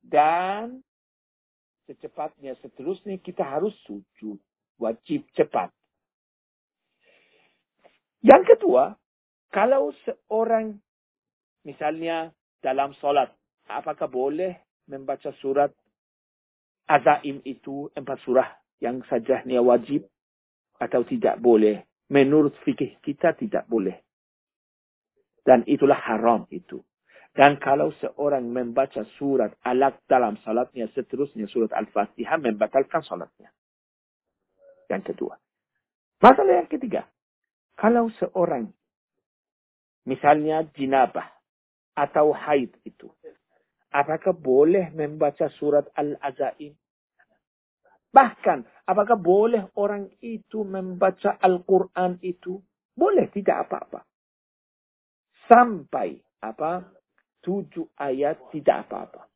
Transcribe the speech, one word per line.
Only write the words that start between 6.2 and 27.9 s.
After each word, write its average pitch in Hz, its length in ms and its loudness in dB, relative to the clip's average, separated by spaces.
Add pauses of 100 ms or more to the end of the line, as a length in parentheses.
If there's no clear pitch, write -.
Yang 453 380 8
kedua, 247 420 0 (540)
kalau 233 500 0
seorang, 220 720 -4 (880)
misalnya 165 720 -8 (240)
dalam 139 400 -4
solat, 143 320 0 (380)
apakah 147 420 -8
boleh 156 480 -4 (320)
membaca 135 480 -10
surat 139 320 0 (1160)
azaim 143 600 2
itu 139 480 -12
empat 135 320 -10
surah 127 240 2 (320)
yang 123 280 -6
sajahnya 127 520 -2
wajib 120 440 2 (720)
atau 123 280 -2
tidak 113 360 -2
boleh. 110 440 4 (200)
Menurut 139 560 4
fikih - 400 -6
kita 156 320 -2
tidak - 320 -6
boleh. 95 320 -4 (1400)
Dan 123 240 6
itulah 139 320 2
haram 110 560 0
itu. - 280 -16 (540)
Dan 143 240 6
kalau 147 400 -2